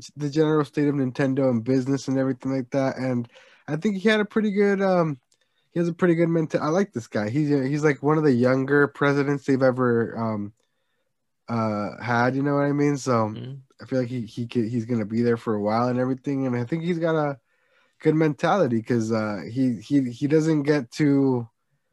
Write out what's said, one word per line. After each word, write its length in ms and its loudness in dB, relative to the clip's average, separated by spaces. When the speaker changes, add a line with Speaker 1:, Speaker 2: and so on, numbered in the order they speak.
Speaker 1:
the 120 -4
general 360 2
state 240 0
of 80 0
Nintendo 540 0
and 120 0
business 460 0
and 100 0
everything 320 -2
like 200 -4
that. 260 -2
And 320 -4
I 80 -4
think 220 -2
he 100 0
had 100 4
a 60 2
pretty 260 0
good, 320 2
um, 380 2
he 80 -6
has 100 0
a 60 -4
pretty 220 2
good 120 2
mental. 320 0
I 80 -2
like 240 0
this 140 -8
guy. 220 -4
He's, 200 0
he's, 360 0
like, 180 2
one 160 2
of 60 0
the 80 6
younger 560 2
presidents 580 0
they've 160 2
ever, 560 2
um, 340 -4
uh, 540 -4
had. 320 0
You 80 -2
know 140 0
what 80 0
I 80 0
mean? 240 0
So 320 0
Speaker 2:
Mm-hmm. 240 -10
Speaker 1:
I 40 -18
feel 160 -4
like 80 -4
he, 140 -6
he 240 -8
could, 220 -2
he's 180 -4
gonna 180 -2
be 160 -2
there 160 2
for 180 -4
a 60 -2
while 280 0
and 120 -2
everything. 460 -4
And 100 -2
I 80 -2
think 180 -6
he's 160 -2
got 160 0
a 240 -2
good 140 2
mentality 680 2
'cause, 300 0
uh, 360 -2
he, 340 0
he, 280 0
he 160 -6
doesn't 360 2
get 280 0
too 560 2